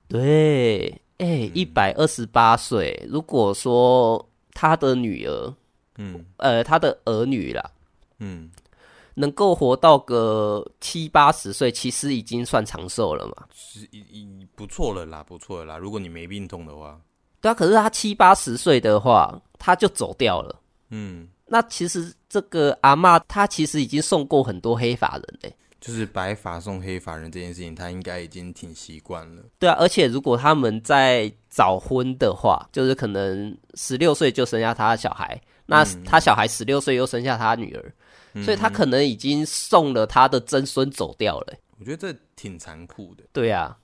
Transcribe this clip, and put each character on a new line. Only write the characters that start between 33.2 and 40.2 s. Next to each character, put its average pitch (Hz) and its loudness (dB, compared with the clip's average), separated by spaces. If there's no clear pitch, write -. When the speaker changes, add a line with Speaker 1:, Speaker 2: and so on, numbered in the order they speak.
Speaker 1:
十 - -6
六 156 4
岁 143 2
就 127 0
生 113 -2
下 113 0
他 110 2
的 113 0
小 - -4
孩， - -10
那 151 6
Speaker 2:
嗯。 90 -6
Speaker 1:
他 160 6
小 131 4
孩 110 2
十 - -6
六 139 0
岁 135 -2
又 127 2
生 123 -4
下 131 -2
他 113 0
女 117 -8
儿， - -16
Speaker 2:
嗯。 101 -10
Speaker 1:
所 104 0
以 - -4
他 104 0
可 160 0
能 135 2
已 127 0
经 143 -2
送 151 2
了 110 2
他 131 6